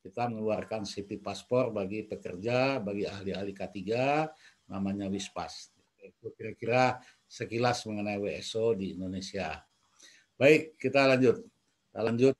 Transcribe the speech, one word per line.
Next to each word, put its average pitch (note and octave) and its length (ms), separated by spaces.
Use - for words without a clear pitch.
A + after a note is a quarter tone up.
Kita A#2+ 240
mengeluarkan A2 560
safety G2+ 400
paspor A#2 480
bagi G#2 400
pekerja, A#2 720
bagi G2+ 240
ahli-ahli F#2+ 480
K - 160
tiga, C3 640
namanya G2 400
Wispas. F#2+ 640
Itu G2+ 320
kira-kira A#2 640
sekilas A2+ 560
mengenai G#2 320
W G2+ 160
S G2 240
O A2+ 160
di F#2+ 240
Indonesia. F#2 640
Baik, D3+ 480
kita C3+ 240
lanjut. B2+ 400
Kita - 560
lanjut. A#2 380